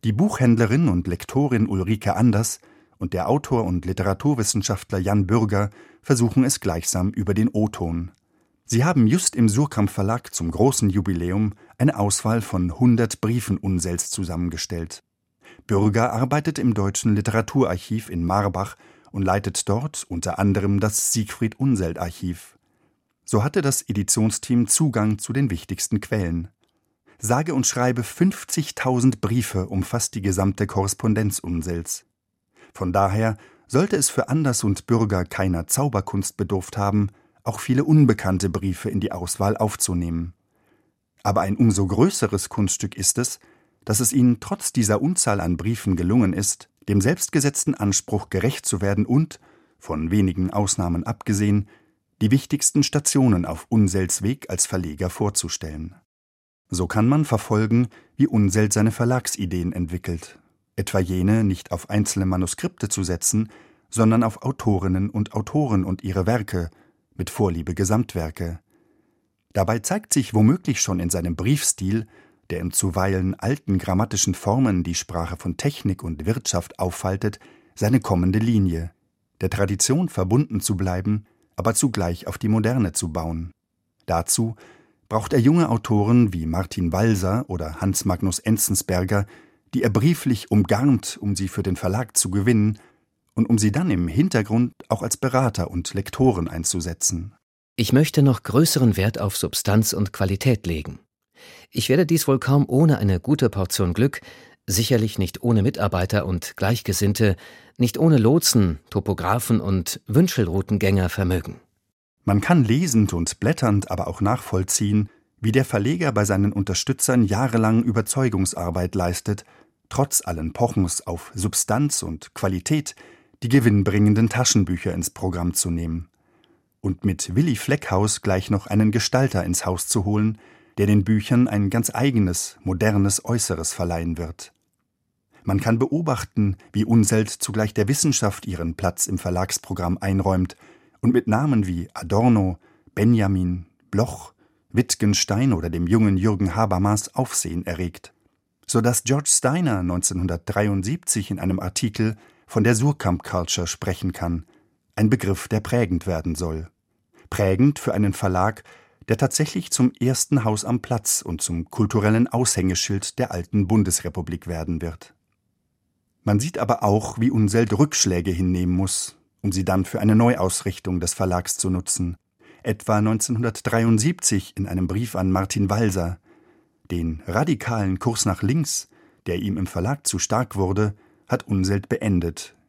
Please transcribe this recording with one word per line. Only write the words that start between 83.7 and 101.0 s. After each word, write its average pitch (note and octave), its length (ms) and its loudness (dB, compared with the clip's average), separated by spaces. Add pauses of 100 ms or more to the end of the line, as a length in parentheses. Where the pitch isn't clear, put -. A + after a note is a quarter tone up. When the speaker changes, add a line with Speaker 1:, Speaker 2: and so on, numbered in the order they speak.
Speaker 1:
Dazu G#2 500 -2 (520)
braucht A2 240 -2
er D3 60 4
junge D#3 300 4
Autoren G#2+ 640 2
wie D#2+ 140 -4
Martin E2+ 460 -2
Walser G2+ 560 2
oder D#2+ 320 -8
Hans G2 240 -2
Magnus F#2 360 -2
Enzensberger, G2+ 840 0 (460)
die B2+ 100 0
er A#2 80 2
brieflich B2+ 600 0
umgarnt, G#2+ 680 2
um G2+ 160 -2
sie G2 120 -4
für - 140 -6
den F#2 140 -2
Verlag G#2+ 400 -4
zu G2 140 0
gewinnen G#2 480 4 (560)
und A2+ 140 2
um A#2 100 4
sie G#2 140 4
dann E3+ 180 0
im F2 180 0
Hintergrund A2+ 640 0 (160)
auch A2 140 0
als - 140 -4
Berater B2 540 0
und F2 240 -6
Lektoren G2 540 0
einzusetzen. E2+ 840 -6 (420)
Speaker 2:
"Ich A#2 160 0
möchte D3 300 4
noch C3+ 200 4
größeren B2+ 540 4
Wert G2+ 240 0
auf G2 160 -2
Substanz - 560 0
und G#2 200 -4
Qualität G2 540 0
legen. D2+ 340 -6 (680)